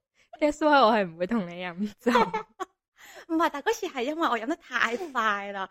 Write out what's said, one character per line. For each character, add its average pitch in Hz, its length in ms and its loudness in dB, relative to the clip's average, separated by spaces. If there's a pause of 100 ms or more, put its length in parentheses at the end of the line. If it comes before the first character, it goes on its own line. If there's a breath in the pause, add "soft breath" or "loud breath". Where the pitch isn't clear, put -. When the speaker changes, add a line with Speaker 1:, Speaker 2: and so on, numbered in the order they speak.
Speaker 1:
<laughs> - 340 -20
Guess 302 260 2
what？ 285 180 8
我 214 100 8
係 208 120 2
唔 165 120 -10
會 180 100 -2
同 202 200 -2
你 175 60 -14
飲 180 460 -6
酒。 240 120 0
Speaker 2:
<laughs> - 1160 -4
唔 330 80 -2
係， 320 180 2
但 277 80 -8
嗰 440 120 0
次 392 140 -6
係 269 160 -6
因 294 120 -4
為 320 120 0
我 233 100 0
飲 214 80 -8
得 311 100 -2
太 240 420 -2
快 220 540 -2
啦， 190 200 -6